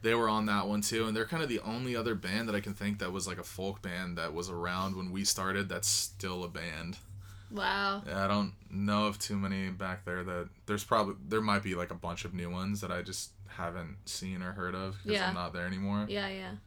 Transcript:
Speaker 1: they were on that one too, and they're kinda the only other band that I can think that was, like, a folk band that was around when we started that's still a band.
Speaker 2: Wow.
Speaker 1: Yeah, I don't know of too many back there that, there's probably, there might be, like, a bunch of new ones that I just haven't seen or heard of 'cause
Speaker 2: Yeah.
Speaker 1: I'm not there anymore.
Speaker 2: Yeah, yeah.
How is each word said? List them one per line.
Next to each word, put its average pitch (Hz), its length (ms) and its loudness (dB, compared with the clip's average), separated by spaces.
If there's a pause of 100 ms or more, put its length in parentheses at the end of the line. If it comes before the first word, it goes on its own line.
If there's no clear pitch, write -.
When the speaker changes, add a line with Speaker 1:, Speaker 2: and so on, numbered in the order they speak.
Speaker 1:
they 110 140 4
were 117 140 6
on 107 180 4
that 101 200 4
one 104 140 2
too, 113 260 2
and 107 80 2
they're 110 100 2
kinda 160 220 0
the 120 140 2
only 120 340 -2
other 113 200 2
band 98 340 0
that 104 60 2
I 101 40 4
can 101 140 -4
think 101 260 -2
that 92 120 0
was, 92 160 -2
like, 90 100 -4
a 87 60 -6
folk 98 380 -4
band 90 360 -4
that 82 160 -2
was 87 160 -2
around 90 460 0
when 92 160 -4
we 95 120 0
started 95 460 2
that's 85 180 0
still - 560 0
a 87 60 -4
band. 82 480 -6 (540)
Speaker 2:
Wow. 196 540 2
Speaker 1:
Yeah, 98 200 0
I - 20 4
don't 101 260 4 (180)
know 104 360 4
of 104 120 -2
too 104 180 0
many 95 320 0
back 92 340 -4
there 90 200 -2
that, 90 260 -2 (160)
there's 104 180 0
probably, 104 320 4 (120)
there 110 140 4
might 101 220 6
be, 95 120 0
like, 87 160 0
a 87 40 -4
bunch 87 300 -6
of 87 80 -6
new 87 160 -2
ones 95 320 0
that 90 100 -2
I 90 120 0
just 92 280 -6 (160)
haven't 87 500 -6 (120)
seen 92 320 -4
or 90 120 -4
heard 92 220 -2
of 95 200 -2
'cause - 180 -10
Speaker 2:
Yeah. 190 160 2
Speaker 1:
I'm 185 60 -2
not 87 180 -2
there 87 140 -2
anymore. 196 420 0
Speaker 2:
Yeah, 202 180 -2
yeah. 190 280 -6 (120)